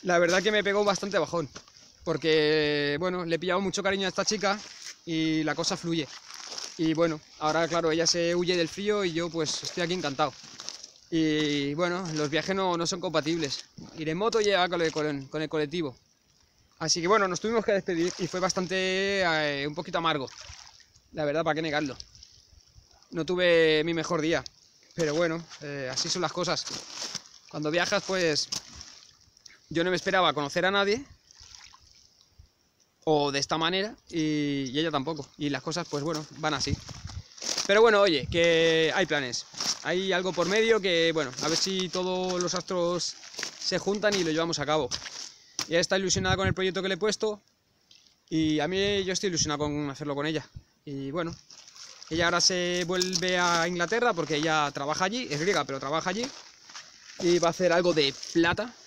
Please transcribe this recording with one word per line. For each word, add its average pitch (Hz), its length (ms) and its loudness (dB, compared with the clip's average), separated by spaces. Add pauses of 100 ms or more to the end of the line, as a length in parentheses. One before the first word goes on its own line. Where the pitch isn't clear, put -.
La 180 140 4
verdad 175 240 4
que 214 100 2
me 208 100 4
pegó 202 220 2
bastante 196 340 0
bajón, 156 300 0 (560)
porque, 151 960 2
bueno, 180 240 -2
le 165 120 0
he - 20 -2
pillado 180 220 0
mucho 196 220 -2
cariño 196 240 0
a 185 40 0
esta 190 140 -2
chica 202 360 0 (460)
y 160 380 0
la 151 100 0
cosa 170 220 -2
fluye. 165 300 -2 (720)
Y 160 160 2
bueno, 156 280 0 (180)
ahora, 156 300 2
claro, 165 220 0
ella 165 160 2
se 170 280 2
huye 175 220 2
del 165 120 2
frío 208 360 -2
y 175 80 0
yo, 165 180 -2
pues, 160 320 -4
estoy - 200 -4
aquí 170 120 -2
encantado. 147 380 -2 (760)
Y, 151 640 2
bueno, 175 400 -2
los 151 140 0
viajes 156 260 -2
no, 190 220 0
no 170 100 0
son 175 140 -4
compatibles. 160 640 -2 (320)
Ir 156 140 -6
en 165 80 -4
moto 220 220 2
y 214 40 2
llegar 185 240 4
con 175 140 0
el, 160 100 2
con 151 140 0
el, 139 240 -4
con 151 100 -4
el 151 80 -4
colectivo. 151 480 -2 (800)
Así 165 220 0
que, 165 80 0
bueno, 202 180 6
nos 180 140 -2
tuvimos 220 240 0
que 214 80 2
despedir 175 460 0
y 180 80 -2
fue 180 140 -4
bastante, 185 840 0
eh, 151 440 0
un 151 80 -6
poquito 170 240 -6
amargo. 156 300 0 (840)
La 156 120 -4
verdad, 151 200 0
¿para 156 100 2
qué 156 80 -2
negarlo? 151 340 -2 (1120)
No 165 140 -4
tuve 165 600 6
mi 170 100 0
mejor 160 260 0
día, 151 240 0 (500)
pero 156 200 0
bueno, 165 280 0 (200)
eh, 143 280 -8
así 147 200 -4
son 180 100 -2
las 156 120 -2
cosas. 170 340 -2 (800)
Cuando 151 220 -4
viajas, 180 360 2
pues, 175 420 0 (1200)
yo 165 140 0
no 185 60 0
me 180 60 0
esperaba 180 360 2
conocer 147 340 -2
a 190 40 4
nadie, 202 340 0 (2000)
o 147 280 4
de 135 60 0
esta 156 200 -2
manera, 190 360 -2 (160)
y, 147 600 -2
y 139 60 -2
ella 165 120 0
tampoco. 143 380 -4 (100)
Y 147 120 -2
las 131 120 -4
cosas, 165 260 -6
pues 143 140 -4
bueno, 156 220 -4 (140)
van 156 160 -2
así. 139 220 -2 (880)
Pero 202 140 6
bueno, 220 200 8
oye, 165 300 4
que 165 640 4
hay 180 120 2
planes. 143 400 -2 (360)
Hay 185 300 0
algo 185 200 0
por 170 160 2
medio 220 320 4
que, 165 320 2
bueno, 151 180 0 (120)
a 147 60 0
ver 165 80 0
si 185 320 0
todos 185 520 -2
los 180 140 -2
astros 175 600 -2 (440)
se - 200 -4
juntan 208 360 0
y 185 100 0
lo 160 60 0
llevamos 160 280 -2
a 143 80 -2
cabo. 147 220 0 (800)
Ella 170 120 2
está 190 180 0
ilusionada 185 380 2
con 190 100 2
el 180 80 4
proyecto 185 280 -2
que 190 60 -2
le 190 60 0
he 175 40 -8
puesto, 208 420 -2 (880)
y 156 320 2
a 147 80 0
mí, 196 360 0
yo 185 80 -2
estoy 185 160 -2
ilusionado 156 320 -2
con 147 300 -2
hacerlo 143 240 -6
con 143 120 -2
ella. 156 180 -4 (400)
Y 139 260 -8
bueno, 165 240 -6 (760)
ella 170 160 2
ahora 175 140 4
se 180 460 2
vuelve 180 520 0
a 170 300 4
Inglaterra 196 440 0
porque 160 240 0
ella 151 360 2
trabaja 147 320 -2
allí, 233 260 -2
es 147 100 -2
griega, 170 240 2
pero 135 160 -6
trabaja 156 300 -2
allí. 220 160 -4 (920)
Y 175 180 4
va 165 100 4
a - 20 4
hacer 175 220 2
algo 175 200 4
de 143 200 4 (200)
plata 170 420 2 (120)